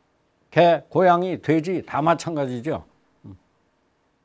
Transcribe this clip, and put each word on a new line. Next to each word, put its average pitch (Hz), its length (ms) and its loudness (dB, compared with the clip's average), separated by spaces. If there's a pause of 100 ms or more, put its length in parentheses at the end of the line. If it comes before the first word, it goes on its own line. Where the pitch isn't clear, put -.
(500)
개, 165 380 4
고양이, 175 540 2
돼지 160 440 -2
다 135 160 -4
마찬가지죠. 143 840 -4 (1400)